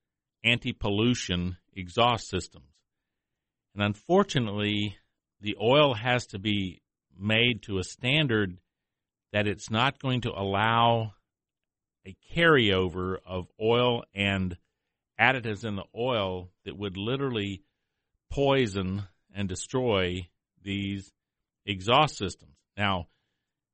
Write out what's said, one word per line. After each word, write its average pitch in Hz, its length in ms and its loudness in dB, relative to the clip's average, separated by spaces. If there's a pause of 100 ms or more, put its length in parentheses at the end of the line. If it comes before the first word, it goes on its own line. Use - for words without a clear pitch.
(440)
anti-pollution 107 1120 0 (160)
exhaust 110 540 0
systems. - 460 -10 (1000)
And 101 80 0
unfortunately, 104 1120 0 (420)
the 101 220 -6
oil 139 320 6
has 123 340 -2
to 101 120 -12
be 101 420 -2 (340)
made 110 480 2
to 98 140 -4
a 90 60 -2
standard 120 760 0 (720)
that 104 120 0
it's 95 240 -6
not 120 300 0
going 127 220 -2
to 117 100 -4
allow 110 840 2 (920)
a 95 100 -16 (180)
carryover 92 920 4
of 90 340 -8
oil 117 460 2 (100)
and 98 420 -2 (600)
additives 113 460 0
in 104 100 -6
the 92 80 -8 (100)
oil 98 560 -2 (140)
that 87 140 -12
would 98 180 -6
literally 110 680 -4 (680)
poison 104 720 0 (320)
and 98 140 -4
destroy 92 800 -2 (340)
these 98 480 -6 (540)
exhaust 113 500 2
systems. - 400 -8 (220)
Now, 98 320 -2 (640)